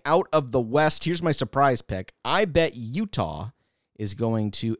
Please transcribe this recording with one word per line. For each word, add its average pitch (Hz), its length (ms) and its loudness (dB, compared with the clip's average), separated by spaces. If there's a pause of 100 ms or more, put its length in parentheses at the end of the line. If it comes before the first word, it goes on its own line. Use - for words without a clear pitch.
out 170 280 2
of 143 200 0
the 131 80 4
West, 147 420 0
here's 170 220 -2
my 165 80 2
surprise 135 500 2
pick. - 320 -8 (100)
I 170 200 2
bet 160 320 0
Utah 113 760 -4 (460)
is 101 180 -6
going 110 380 0
to 110 280 -4